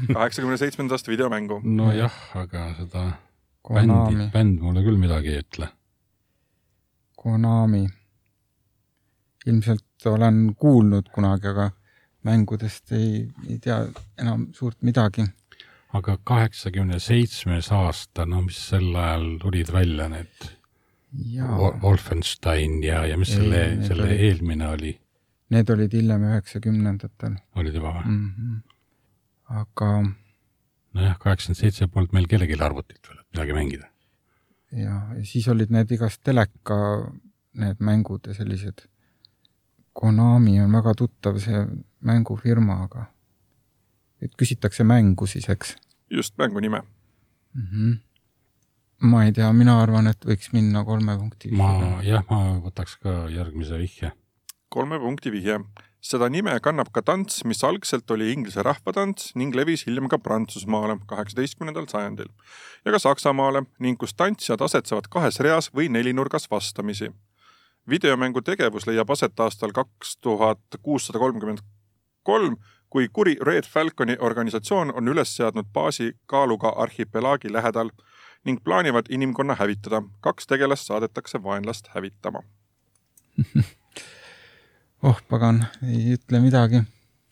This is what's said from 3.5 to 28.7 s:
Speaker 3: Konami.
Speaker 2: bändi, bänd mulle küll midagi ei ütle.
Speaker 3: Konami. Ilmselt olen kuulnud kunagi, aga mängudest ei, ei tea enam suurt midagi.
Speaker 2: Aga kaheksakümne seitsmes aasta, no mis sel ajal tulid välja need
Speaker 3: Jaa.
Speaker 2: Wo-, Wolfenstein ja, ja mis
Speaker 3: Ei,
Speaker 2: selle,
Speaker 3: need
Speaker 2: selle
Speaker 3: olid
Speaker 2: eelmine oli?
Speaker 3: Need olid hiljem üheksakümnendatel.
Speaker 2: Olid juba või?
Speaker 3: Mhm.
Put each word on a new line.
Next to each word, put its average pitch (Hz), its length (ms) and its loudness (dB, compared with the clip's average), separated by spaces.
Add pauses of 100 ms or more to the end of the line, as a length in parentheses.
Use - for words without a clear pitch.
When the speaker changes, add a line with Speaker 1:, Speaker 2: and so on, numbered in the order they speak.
Speaker 3:
Konami. 110 500 4
Speaker 2:
bändi, 104 140 -2
bänd 104 320 4
mulle 90 220 2
küll 107 160 4
midagi 78 340 0
ei 73 80 -4
ütle. - 280 -10 (1500)
Speaker 3:
Konami. 110 680 2 (1500)
Ilmselt 113 640 0
olen 110 340 4 (140)
kuulnud 107 560 6
kunagi, 98 380 0
aga 101 220 0 (560)
mängudest 110 680 0
ei, 110 360 -2 (160)
ei 117 160 -8
tea 117 200 -2 (360)
enam 117 340 -2
suurt - 320 -8
midagi. 117 420 2 (680)
Speaker 2:
Aga 101 240 -2
kaheksakümne 98 840 0
seitsmes 110 720 0
aasta, 90 540 0
no 90 180 -2
mis 90 180 -6
sel 92 300 0
ajal 82 360 -2 (100)
tulid 87 340 -2
välja 80 380 2
need 82 380 -14 (680)
Speaker 3:
Jaa. 127 340 -6
Speaker 2:
Wo-, 98 300 2
Wolfenstein 80 1040 0
ja, 78 220 0
ja 80 120 -2
mis 90 140 2
Speaker 3:
Ei, 104 40 2
Speaker 2:
selle, 92 280 4
Speaker 3:
need 104 220 0
Speaker 2:
selle 101 180 0
Speaker 3:
olid 101 160 2
Speaker 2:
eelmine 82 480 2
oli? 78 220 -6 (600)
Speaker 3:
Need 113 200 4
olid 107 240 2
hiljem 110 320 2
üheksakümnendatel. 104 1120 -2 (160)
Speaker 2:
Olid 80 260 -4
juba 82 160 -4
või? 98 160 -4
Speaker 3:
Mhm. 104 460 -4 (920)